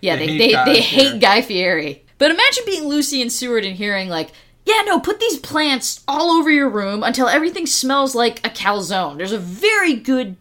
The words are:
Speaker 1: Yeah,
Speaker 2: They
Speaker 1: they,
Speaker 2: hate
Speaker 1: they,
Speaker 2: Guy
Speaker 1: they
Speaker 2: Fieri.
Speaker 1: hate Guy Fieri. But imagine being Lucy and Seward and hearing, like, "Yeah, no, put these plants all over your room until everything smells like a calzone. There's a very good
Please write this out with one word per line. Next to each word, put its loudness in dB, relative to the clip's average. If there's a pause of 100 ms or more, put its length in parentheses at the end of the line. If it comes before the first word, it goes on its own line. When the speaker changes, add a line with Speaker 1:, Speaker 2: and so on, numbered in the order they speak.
Speaker 1:
Yeah, 0
Speaker 2:
They -4
Speaker 1:
they, -4
Speaker 2:
hate -2
Speaker 1:
they, 4
Speaker 2:
Guy 2
Speaker 1:
they 4
Speaker 2:
Fieri. 4
Speaker 1:
hate -6
Guy 6
Fieri. -4 (140)
But 4
imagine 2
being -4
Lucy -2
and -4
Seward -2
and -6
hearing, -4
like, -4 (340)
"Yeah, 4
no, 0
put -4
these -2
plants -4
all 0
over 4
your 4
room -4
until 0
everything 0
smells 0
like 0
a -4
calzone. -4
There's -6
a -4
very 0
good -2